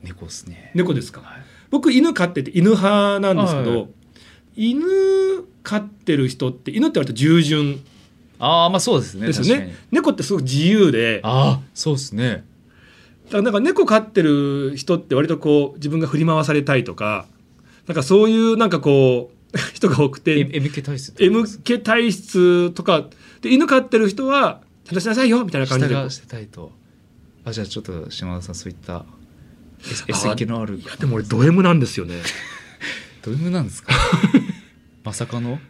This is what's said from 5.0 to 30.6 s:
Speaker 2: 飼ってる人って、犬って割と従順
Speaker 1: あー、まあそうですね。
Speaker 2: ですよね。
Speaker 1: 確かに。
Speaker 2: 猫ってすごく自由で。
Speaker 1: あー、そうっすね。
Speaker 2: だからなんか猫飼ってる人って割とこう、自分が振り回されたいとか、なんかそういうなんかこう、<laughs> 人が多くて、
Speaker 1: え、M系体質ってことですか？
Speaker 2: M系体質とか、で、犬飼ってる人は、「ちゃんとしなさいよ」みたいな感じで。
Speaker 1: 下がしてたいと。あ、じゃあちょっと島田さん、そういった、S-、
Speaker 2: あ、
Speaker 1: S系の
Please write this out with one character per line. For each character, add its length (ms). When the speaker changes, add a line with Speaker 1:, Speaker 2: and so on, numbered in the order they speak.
Speaker 2:
飼 140
っ 100
て 300
る 100
人 220
っ 20
て、 200
犬 180
っ 20
て 80
割 80
と 60
従 280
順 380
Speaker 1:
あ 280
ー、 40
ま 60
あ 40
そ 160
う 20
で 60
す 100
ね。 120
Speaker 2:
で 40
す 80
よ 60
ね。 60
Speaker 1:
確 100
か 60
に。 60
Speaker 2:
猫 180
っ 60
て 80
す 100
ご 60
く 40
自 240
由 240
で。 320
Speaker 1:
あ 400
ー、 100
そ 180
う 20
っ 40
す 160
ね。 300
Speaker 2:
だ 40
か 60
ら 60
な 80
ん 20
か 80
猫 240
飼 140
っ 100
て 120
る 540
人 220
っ 40
て 140
割 140
と 80
こ 380
う、 20
自 100
分 140
が 60
振 100
り 80
回 180
さ 80
れ 100
た 140
い 80
と 100
か、 320
な 60
ん 20
か 80
そ 220
う 40
い 80
う 200
な 80
ん 40
か 120
こ 520
う、 40
<laughs> 200
人 160
が 100
多 100
く 120
て、 180
Speaker 1:
え、 140
M 160
系 120
体 160
質 140
っ 40
て 140
こ 60
と 60
で 60
す 100
か？ 40
Speaker 2:
M 20
系 160
体 320
質 600
と 120
か、 240
で、 120
犬 140
飼 100
っ 100
て 100
る 120
人 180
は、 340
「ち 40
ゃ 20
ん 40
と 40
し 80
な 80
さ 100
い 40
よ」 160
み 60
た 60
い 40
な 60
感 120
じ 80
で。 80
Speaker 1:
下 80
が 60
し 100
て 80
た 120
い 80
と。 240
あ、 80
じ 80
ゃ 40
あ 40
ち 100
ょ 40
っ 20
と 260
島 280
田 40
さ 120
ん、 20
そ 140
う 20
い 40
っ 20
た、 280
S-、 200
Speaker 2:
あ、 60
Speaker 1:
S 260
系 100
の 160